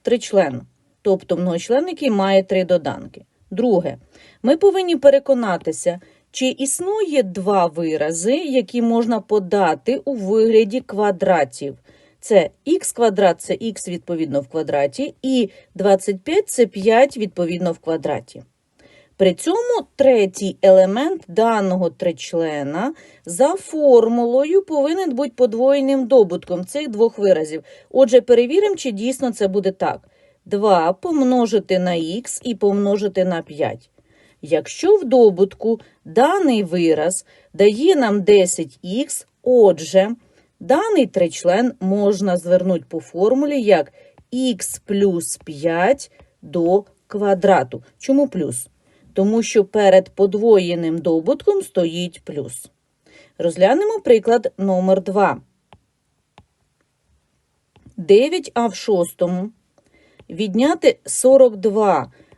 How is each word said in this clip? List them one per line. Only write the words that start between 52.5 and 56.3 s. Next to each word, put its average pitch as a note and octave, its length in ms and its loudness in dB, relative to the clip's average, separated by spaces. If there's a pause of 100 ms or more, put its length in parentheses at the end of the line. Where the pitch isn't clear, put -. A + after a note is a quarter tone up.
Розглянемо C4+ 640 0
приклад A#3 580 2
номер F#3+ 460 0
два. F#3+ 380 0 (2500)